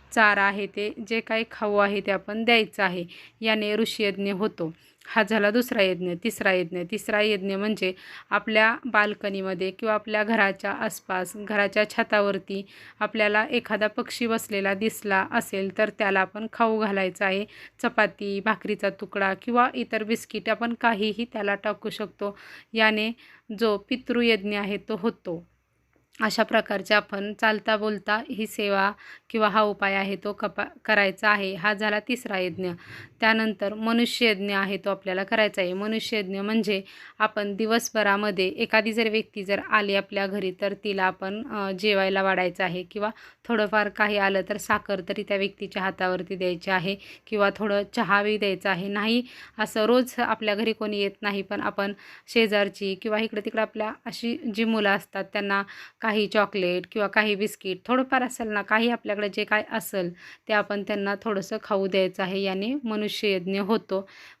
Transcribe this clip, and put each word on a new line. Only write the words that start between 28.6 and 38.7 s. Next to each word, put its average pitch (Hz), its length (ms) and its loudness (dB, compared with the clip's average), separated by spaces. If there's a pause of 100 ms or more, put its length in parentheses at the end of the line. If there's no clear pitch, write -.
किंवा 220 180 4
हा 208 140 4
उपाय 202 320 0
आहे 196 220 -2
तो 202 180 -6
कपा-, 208 520 -6
करायचा 202 440 2
आहे. 196 240 2
हा 202 200 0
झाला 214 260 0
तिसरा 214 400 -4
यज्ञ. 180 320 -2 (480)
त्यानंतर 220 540 2
मनुष्ययज्ञ 220 800 2
आहे 196 220 0
तो 196 120 -4
आपल्याला 190 340 -2
करायचा 208 380 2
आहे. 180 120 -2
मनुष्ययज्ञ 208 640 -4
म्हणजे 208 420 0 (380)
आपण 208 360 -2
दिवसभरामध्ये 208 920 2
एखादी 220 460 0